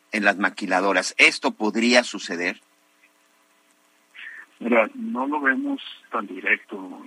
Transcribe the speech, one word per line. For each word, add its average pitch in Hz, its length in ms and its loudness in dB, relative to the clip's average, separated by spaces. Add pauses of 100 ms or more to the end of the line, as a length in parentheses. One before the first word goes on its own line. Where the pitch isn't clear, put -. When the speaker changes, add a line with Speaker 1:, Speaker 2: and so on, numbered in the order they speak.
(140)
Speaker 1:
en 107 100 -2
las 98 140 4
maquiladoras. 95 800 0
¿Esto 147 340 4
podría 117 540 2
suceder? 92 560 -6 (2000)
Speaker 2:
Mira, 113 360 2
no 117 320 -4
lo 143 140 -4
vemos 139 400 0 (280)
tan - 160 -4
directo, 95 800 -6